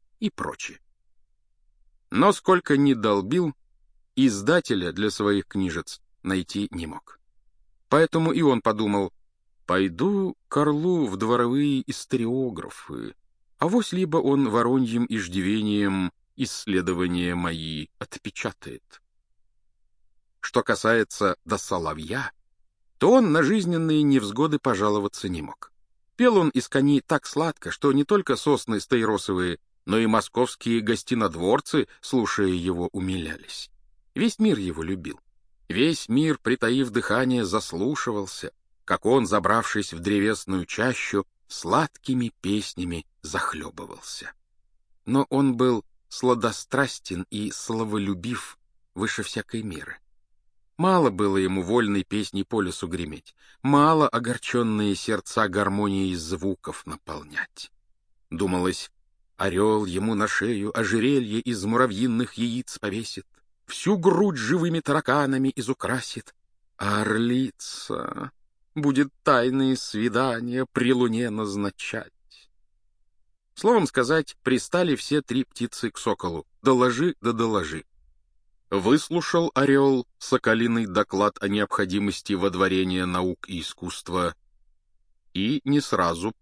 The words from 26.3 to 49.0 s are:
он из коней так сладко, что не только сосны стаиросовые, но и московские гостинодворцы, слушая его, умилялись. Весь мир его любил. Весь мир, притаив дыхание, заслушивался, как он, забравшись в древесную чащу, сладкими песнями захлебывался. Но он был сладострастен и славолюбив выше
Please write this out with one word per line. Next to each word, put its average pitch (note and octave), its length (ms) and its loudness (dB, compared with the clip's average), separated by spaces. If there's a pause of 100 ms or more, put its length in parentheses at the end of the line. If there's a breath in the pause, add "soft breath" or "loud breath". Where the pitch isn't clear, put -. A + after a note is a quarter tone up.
он E3 100 4
из C3 200 -2
коней C#3 340 4
так - 240 -2
сладко, - 440 -4
что C#3+ 220 0
не C#3+ 120 2
только F#3 320 2
сосны A2+ 440 0
стаиросовые, G2 800 0 (260)
но G#2 140 0
и A2+ 80 2
московские A#2 720 0
гостинодворцы, A2 1080 0 (140 soft breath)
слушая G#2 480 0
его, F2 440 -2
умилялись. F#2 800 -8 (440)
Весь A3 240 0
мир G#3 200 4
его F2 240 -4
любил. E2 380 -8 (480)
Весь C#3+ 400 0
мир, C#3+ 340 2
притаив B2 480 0
дыхание, A#2+ 540 0
заслушивался, G#2 1080 -4 (320)
как F2+ 220 -2
он, A#2+ 200 4
забравшись G2+ 680 0
в E2+ 80 -10
древесную G2 640 0
чащу, G#2+ 600 -2 (200)
сладкими B2 920 -2
песнями F2+ 680 -4 (160)
захлебывался. - 1120 -10 (720)
Но C3 260 0
он C3+ 260 2
был A#2+ 280 2 (240)
сладострастен A#2+ 1200 -2
и G#2 200 -6
славолюбив G#2 1080 -6 (360)
выше G#2 280 -4